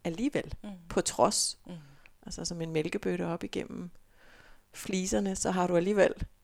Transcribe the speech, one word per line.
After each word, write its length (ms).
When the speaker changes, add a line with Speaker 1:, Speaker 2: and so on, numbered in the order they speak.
Speaker 1:
alligevel, 500
Speaker 2:
Mm. 60
Speaker 1:
på 120
trods. 680
Speaker 2:
Mm. 60
Speaker 1:
Altså 200
som 160
en 100
mælkebøtte 540
op 180
igennem 460
fliserne, 600
så 160
har 160
du 80
alligevel 380